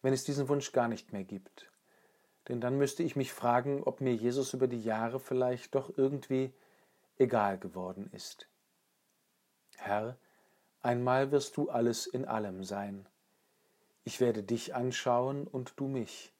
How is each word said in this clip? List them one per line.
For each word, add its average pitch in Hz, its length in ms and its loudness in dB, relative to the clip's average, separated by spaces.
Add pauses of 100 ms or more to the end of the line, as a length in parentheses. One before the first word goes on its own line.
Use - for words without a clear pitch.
wenn 135 100 4
es 131 100 0
diesen 139 240 -2
Wunsch 143 260 0
gar 120 140 4
nicht - 240 -6
mehr 98 120 -6
gibt. - 480 -14 (760)
Denn 123 140 -2
dann 123 160 0
müsste 139 260 2
ich 160 120 -2
mich 131 180 -2
fragen, 127 500 2
ob - 180 -2
mir 127 120 2
Jesus 123 400 0
über 131 140 2
die 120 140 -2
Jahre 113 380 -2
vielleicht 127 540 -2
doch 135 240 -2
irgendwie 131 560 2 (640)
egal 107 400 6
geworden 92 540 -8
ist. - 360 -14 (1300)
Herr, 107 380 -2 (680)
einmal 123 500 2
wirst 139 260 2
du 143 120 0
alles 117 360 2
in 131 200 -4
allem 101 380 -4
sein. 101 440 -6 (960)
Ich - 160 -8
werde 110 240 2
dich 113 320 -4
anschauen 127 720 0
und 127 300 -8
du 139 100 -4
mich. 131 520 -6